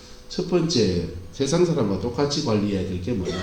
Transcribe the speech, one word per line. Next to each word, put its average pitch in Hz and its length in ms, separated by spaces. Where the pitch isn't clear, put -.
첫 - 220
번째, 113 580
세상 165 320
사람과 117 360
똑같이 143 440
관리해야 98 440
될 90 120
게 117 120
뭐냐 90 300